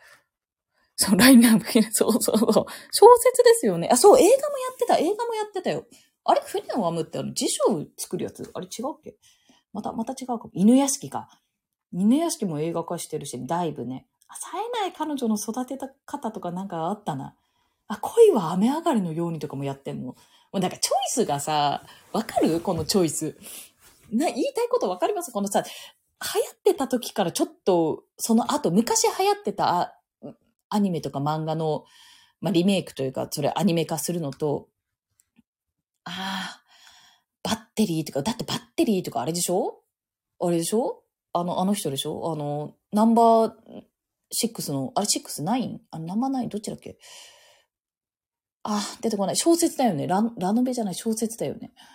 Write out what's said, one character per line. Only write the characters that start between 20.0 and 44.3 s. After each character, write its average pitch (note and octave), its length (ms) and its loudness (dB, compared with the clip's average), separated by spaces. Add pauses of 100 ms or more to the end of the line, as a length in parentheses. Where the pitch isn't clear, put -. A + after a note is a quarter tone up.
の。 C3 60 -10
も B2+ 100 -14 (360)
う G3 80 -2
な F#3 80 0
ん - 20 -2
か F3 80 -12
チ - 100 -4
ョ - 40 -2
イ - 20 2 (140)
ス A3+ 160 0
が C#3+ 160 -2
さ、 D3 440 0 (280)
わ A3 100 -2
か - 180 -4
る？ E3+ 200 2
こ F#3 120 -4
の D#3+ 120 -4
チ - 120 -2
ョ F#3 80 4
イ D#3 60 0
ス。 D3+ 260 -6 (760)
な、 B3 140 0
言 A#3+ 120 -4
い D4+ 60 0 (100)
た A#4 80 -2
い A#4+ 60 -2
こ A#4+ 100 0
と A3 100 0
わ F3+ 80 -2
か F4 120 0
り G#4+ 40 -2
ま F4+ 120 -4
す？ - 80 -14
こ G3+ 100 -2
の G3 60 -4
さ、 G3+ 140 0
流 - 60 -12
行 - 840 -8
っ - 80 -20
て G#4 120 4
た C4+ 120 -2
時 - 260 -4
か G3+ 120 0
ら E3+ 80 -2
ち - 100 -2
ょ - 20 2
っ - 40 -4 (160)
と、 E3+ 400 2 (120)
そ - 200 2
の A#3 160 2
後、 C#4+ 180 0
昔 A3+ 380 2
流 F#4+ 160 0
行 G4+ 80 4
っ G4+ 100 -4
て - 100 -4
た、 D#3+ 280 0
あ、 - 200 -6 (720)
ア G#3+ 40 2
ニ G3+ 120 2
メ D#3+ 100 -2
と C#3 100 -8
か C#3 100 -6
漫 D#3 240 -2
画 D#3 100 -4
の、 D#3 300 -4 (560)
ま - 100 -4
あ、 - 20 -2
リ E3+ 120 2
メ G3 140 2
イ D3+ 60 -4
ク - 100 -18
と - 80 -6
い C3+ 60 -2
う C3 40 -6
か、 B2+ 180 -6
そ - 100 -6
れ C#3 140 0
ア - 80 -4
ニ F3 120 2
メ E3 120 0
化 D#3+ 120 -6
す - 140 -6
る F3 80 -4
の C#3 120 -6
と、 - 360 -4 (1400)
あ F#3 560 -10 (840)
ー、 - 40 -6
バ A3 80 -2
ッ G#3+ 40 -16 (140)
テ A3 120 2
リ D#3+ 160 -2
ー - 20 -6
と - 80 -12
か、 C#3 100 -4
だ A3 100 -2
っ - 40 -6
て - 80 -8
バ - 100 -6
ッ - 60 -6 (160)
テ E4+ 80 2
リ G3+ 160 2
ー - 20 -12
と - 80 -6
か - 100 -4
あ A#2+ 40 -4
れ D#3+ 80 -2
で F3 80 -4
し - 100 -2
ょ？ B3 320 -2 (580)
あ F3 100 0
れ E3+ 80 2
で E3 60 -2
し E3+ 100 -4
ょ？ C#4+ 280 -2 (300)
あ F3 120 -2
の、 F3 160 -4
あ F#3 40 2
の G3+ 100 2
人 E3 160 -4
で C3+ 60 -6
し - 100 -6
ょ？ D#3+ 260 -6
あ D#3 40 -6
の、 D3 380 -8 (180)
ナ G#3 120 4
ン A3+ 100 4
バ A#3 80 6 (260)
ー A3+ 60 -10 (760)